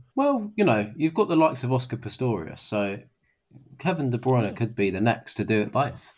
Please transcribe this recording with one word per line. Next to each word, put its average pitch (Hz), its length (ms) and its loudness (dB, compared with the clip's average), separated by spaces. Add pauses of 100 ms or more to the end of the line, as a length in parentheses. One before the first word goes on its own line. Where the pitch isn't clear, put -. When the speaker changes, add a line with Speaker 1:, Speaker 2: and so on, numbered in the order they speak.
(140)
Speaker 1:
Well, 262 420 0
you 214 80 4
know, 107 320 2
you've 160 200 0
got 208 140 2
the 170 60 2
likes 156 280 2
of 123 100 0
Oscar 127 240 -2
Pistorius, 107 640 -4
so 101 400 -2 (800)
Kevin 151 320 -2
De 117 80 -2
Bruyne 123 240 2
Speaker 2:
Yeah. 98 80 -2
Speaker 1:
could 110 240 -4
be 98 160 2
the 92 100 -2
next - 320 0
to 107 100 -2
do 104 200 2
it - 80 -6
both. - 460 -4